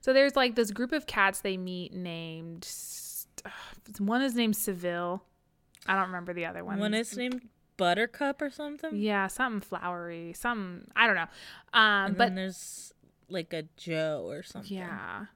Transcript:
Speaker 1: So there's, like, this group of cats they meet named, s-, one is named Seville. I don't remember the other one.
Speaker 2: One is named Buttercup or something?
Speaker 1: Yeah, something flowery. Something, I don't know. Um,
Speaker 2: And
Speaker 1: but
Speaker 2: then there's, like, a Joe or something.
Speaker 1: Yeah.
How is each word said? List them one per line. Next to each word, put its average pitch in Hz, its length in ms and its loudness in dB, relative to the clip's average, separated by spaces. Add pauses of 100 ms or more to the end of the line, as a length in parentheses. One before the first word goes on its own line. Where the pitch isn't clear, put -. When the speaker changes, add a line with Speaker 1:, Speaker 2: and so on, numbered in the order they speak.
Speaker 1:
So 262 120 4
there's, 269 220 8
like, 254 180 4
this 226 160 4
group 233 220 -2
of 302 160 0
cats 196 340 2
they 190 160 -2
meet 180 380 -6
named, 165 720 -8
s-, - 600 -10 (720)
one 220 240 2
is 269 140 2
named 226 200 4
Seville. 175 680 -2 (640)
I 190 80 2
don't 190 120 2
remember 180 240 -6
the 170 140 -4
other 175 180 -8
one. 196 140 -4
Speaker 2:
One 208 160 0
is 220 240 -2
named 247 240 -4 (340)
Buttercup 226 640 2
or 285 120 -2
something? 294 440 -8
Speaker 1:
Yeah, 202 300 2
something 220 340 -2
flowery. 175 760 -6
Something, 202 580 -4
I 226 120 8
don't 202 80 6
know. 170 60 0 (520)
Um, 214 360 8
Speaker 2:
And 196 80 0
Speaker 1:
but 233 80 8
Speaker 2:
then 190 100 0
there's, - 580 -8 (360)
like, 175 220 -6
a 160 120 -4 (140)
Joe 156 500 -2
or 143 160 -8
something. 196 340 -10
Speaker 1:
Yeah. 170 480 -8 (100)